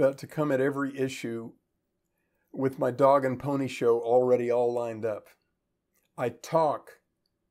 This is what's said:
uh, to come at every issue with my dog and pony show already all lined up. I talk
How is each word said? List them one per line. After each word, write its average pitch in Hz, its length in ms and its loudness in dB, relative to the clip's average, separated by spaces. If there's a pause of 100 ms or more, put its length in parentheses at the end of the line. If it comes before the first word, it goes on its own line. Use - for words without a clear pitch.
uh, 135 120 4
to 135 140 -12
come 151 260 -2
at 131 80 2
every 139 360 -2
issue 120 560 -6 (1000)
with 135 260 -4
my 135 120 -2
dog 135 340 4
and 131 160 -2
pony 139 260 -2
show 117 320 2
already 120 520 2
all 120 220 0
lined 117 320 -6
up. 104 220 -6 (920)
I 127 140 -2
talk 147 680 -2 (500)